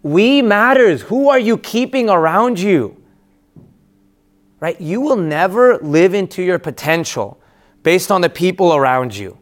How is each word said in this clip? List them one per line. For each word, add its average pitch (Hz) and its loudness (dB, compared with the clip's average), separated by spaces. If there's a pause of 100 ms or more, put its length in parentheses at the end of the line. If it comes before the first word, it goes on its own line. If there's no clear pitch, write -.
We 214 2
matters. 220 2
Who 277 0
are 269 2
you 226 0
keeping 247 -4
around 185 0
you? 175 0 (1700)
Right? 165 -8
You 185 -6
will 277 0
never 185 2
live 165 2
into 190 -4
your 180 -2
potential 147 -6 (460)
based 175 0
on 190 0
the 170 0
people 180 0
around 127 0
you. 98 -14